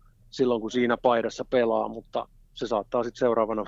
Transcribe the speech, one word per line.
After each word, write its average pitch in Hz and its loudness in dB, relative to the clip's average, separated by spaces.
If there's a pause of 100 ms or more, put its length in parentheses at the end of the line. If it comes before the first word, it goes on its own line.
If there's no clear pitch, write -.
(300)
silloin, 123 0
kun 110 -6
siinä 120 2
paidassa 117 0
pelaa, 113 0
mutta 113 -10 (260)
se 123 -8
saattaa 113 -2
sit 117 -8
seuraavana 110 0